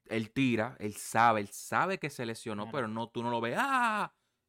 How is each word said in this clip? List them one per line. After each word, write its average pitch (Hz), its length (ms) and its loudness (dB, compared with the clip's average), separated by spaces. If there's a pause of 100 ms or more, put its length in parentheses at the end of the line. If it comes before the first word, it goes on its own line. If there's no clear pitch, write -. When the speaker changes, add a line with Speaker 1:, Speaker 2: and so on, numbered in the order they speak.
Speaker 1:
él 113 220 -2
tira, 123 480 2
él 104 160 -6
sabe, 113 460 6
él 104 80 -6
sabe 170 500 -2
que 151 100 -6
se 127 160 -8
lesionó, 110 380 -6
Speaker 2:
Claro. 120 140 -8
Speaker 1:
pero 120 100 -2
no, 113 220 -6
tú 120 120 -6
no 120 100 -2
lo 117 100 0
ves, 117 180 -2
¡ah! 240 540 0 (360)